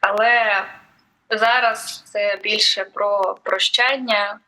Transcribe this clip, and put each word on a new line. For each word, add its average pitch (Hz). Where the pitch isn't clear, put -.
але 208
зараз 226
це 202
більше 202
про 202
прощання 233